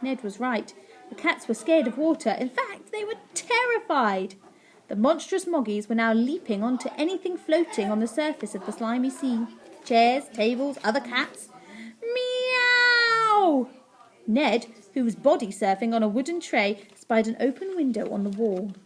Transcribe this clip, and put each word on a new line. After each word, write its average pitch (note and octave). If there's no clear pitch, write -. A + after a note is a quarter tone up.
Ned B3+
was G3
right. A#3+
The -
cats -
were A#3
scared D#4+
of A#3
water. D#4
In B3+
fact, G#4
they G#4+
were G#4+
terrified. E4
The -
monstrous D4+
moggies G#3+
were A#3+
now A3+
leaping A3+
onto B3
anything F4+
floating D#4+
on G#3+
the A3+
surface -
of G3
the G#3
slimy A#3+
sea. B3
Chairs, A#3+
tables, B3
other A3
cats. B3
Meow! A#4+
Ned, A3+
who C4
was A3
body C#4+
surfing G3+
on A3+
a G#3+
wooden C4+
tray, G#3+
spied A3+
an A3+
open F#4
window B3+
on G#3
the G3+
wall. G3+